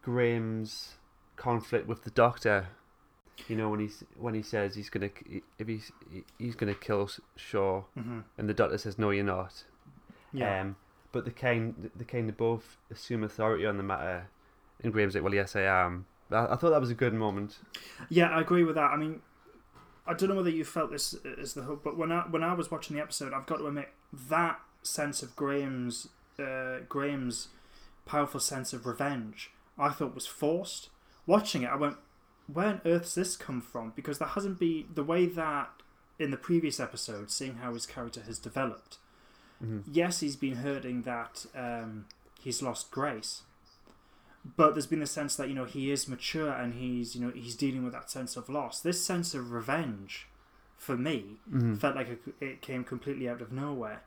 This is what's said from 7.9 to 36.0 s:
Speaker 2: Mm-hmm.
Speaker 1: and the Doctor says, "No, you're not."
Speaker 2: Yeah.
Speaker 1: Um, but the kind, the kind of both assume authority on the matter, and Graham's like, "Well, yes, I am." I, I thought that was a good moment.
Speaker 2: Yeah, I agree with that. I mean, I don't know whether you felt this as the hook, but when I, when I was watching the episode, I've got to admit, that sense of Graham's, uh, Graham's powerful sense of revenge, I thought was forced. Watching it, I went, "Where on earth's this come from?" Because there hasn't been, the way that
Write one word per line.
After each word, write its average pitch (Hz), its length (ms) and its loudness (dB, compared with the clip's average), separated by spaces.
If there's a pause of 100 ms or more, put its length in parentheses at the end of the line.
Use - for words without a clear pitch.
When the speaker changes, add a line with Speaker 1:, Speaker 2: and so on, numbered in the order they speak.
Speaker 2:
Mm-hmm. 117 220 -6 (180)
Speaker 1:
and 107 120 0
the 107 40 2
Doctor 104 240 4
says, 104 200 -6
"No, 107 140 4
you're 101 120 4
not." 92 400 -2 (680)
Speaker 2:
Yeah. 104 280 2
Speaker 1:
Um, 98 140 -4 (360)
but 117 140 -2
the 120 60 -6
kind, 117 640 0
the 104 80 -10
kind 117 260 -2
of 107 80 -6
both 113 400 0 (140)
assume 117 320 -4
authority 107 420 2
on 104 120 2
the 98 60 -2
matter, 90 440 -2 (560)
and 120 80 2
Graham's 104 220 4
like, 90 100 2
"Well, 98 120 4
yes, 98 200 2
I 101 60 2
am." 92 440 4 (260)
I, 113 220 4
I - 20 2
thought 165 160 6
that 151 100 8
was 127 80 0
a 120 60 0
good 120 180 4
moment. 104 460 0 (500)
Speaker 2:
Yeah, 170 200 8
I 160 120 4
agree 175 220 8
with 160 120 4
that. 143 160 6
I 143 60 2
mean, 156 240 -2 (840)
I 170 80 2
don't 190 140 2
know 196 60 4
whether 185 140 2
you 160 160 0
felt 160 260 -2
this 143 240 -4 (240)
as - 140 -8
the 143 80 -8
hook, 143 220 -6
but 151 120 -2
when 165 160 0
I, 170 100 4
when 165 220 0
I 170 100 4
was 170 180 0
watching 156 240 -6
the 147 80 -2
episode, 139 300 -4
I've 135 120 -2
got 160 120 -2
to 156 100 -2
admit, 143 220 -4 (400)
that 165 300 4 (220)
sense 147 400 -2
of 131 140 -12
Graham's, 135 720 0 (320)
uh, 131 400 -4 (100)
Graham's 139 600 -2 (560)
powerful 143 340 0
sense 131 340 -2
of 117 140 -6
revenge, 120 640 -4 (260)
I 143 120 4
thought 143 260 -2
was - 100 -8
forced. - 640 0 (380)
Watching 196 360 6
it, 120 60 -2
I 131 60 0
went, 147 220 0 (540)
"Where 170 160 2
on 196 180 0
earth's 170 300 4
this 180 220 0
come 127 240 -4
from?" 113 340 -8
Because 139 240 -4
there 156 100 -2
hasn't 196 300 -2
been, 165 340 2
the 151 100 0
way 170 240 6
that 156 420 -2 (500)